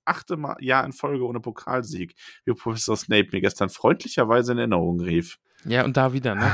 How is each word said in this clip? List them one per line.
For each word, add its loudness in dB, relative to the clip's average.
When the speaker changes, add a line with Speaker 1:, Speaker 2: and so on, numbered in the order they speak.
Speaker 1:
achte -4
Ma-, -8
Jahr 2
in -8
Folge -4
ohne -4
Pokalsieg, -6
wie 2
Professor -2
Snape 2
mir 0
gestern 0
freundlicherweise 2
in 0
Erinnerung 2
rief.“ -2
Speaker 2:
Ja, 0
und 0
da 2
wieder, -2
ne? 0